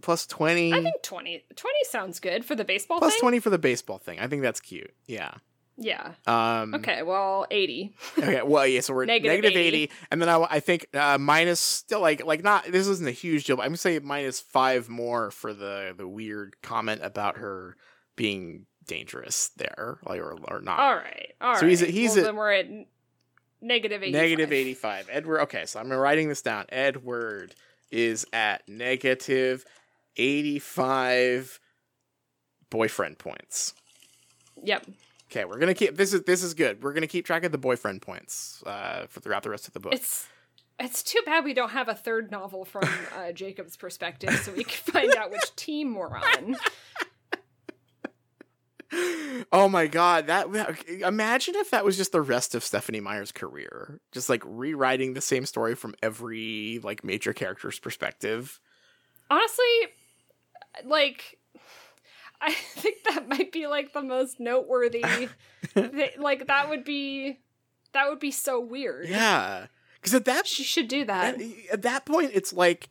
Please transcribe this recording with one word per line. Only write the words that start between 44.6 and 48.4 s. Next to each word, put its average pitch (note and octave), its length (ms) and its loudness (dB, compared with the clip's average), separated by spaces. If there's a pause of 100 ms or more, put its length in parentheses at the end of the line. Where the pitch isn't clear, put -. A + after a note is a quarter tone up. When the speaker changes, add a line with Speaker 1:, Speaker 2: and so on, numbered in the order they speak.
Speaker 2:
can - 280 -8
find A#4+ 240 4
out A4 140 -2
which - 240 -4
team D4 400 -6
we're F3+ 220 -6
on. B3+ 460 0
<laughs> - 40 0 (2750)